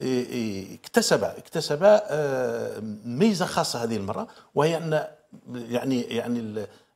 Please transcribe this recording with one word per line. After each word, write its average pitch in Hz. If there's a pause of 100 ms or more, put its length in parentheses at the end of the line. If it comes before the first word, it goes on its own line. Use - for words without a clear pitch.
آه، 131
آه، 120
اكتسب، -
اكتسب، 151
آه، 131 (260)
ميزة 170
خاصة 139
هذه 113
المرة، 101 (280)
وهي 156
أن 156 (460)
يعني، 120
يعني 120
ال-، 107
ال-، 101 (280)